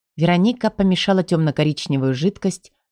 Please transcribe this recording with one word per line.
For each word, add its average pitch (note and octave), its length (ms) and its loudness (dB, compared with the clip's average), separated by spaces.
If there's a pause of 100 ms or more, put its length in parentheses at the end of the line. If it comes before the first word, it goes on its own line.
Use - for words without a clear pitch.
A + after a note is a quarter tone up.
(160)
Вероника F3+ 540 2
помешала F#3+ 520 0
темно-коричневую D3 920 0
жидкость, F#3 580 -4 (200)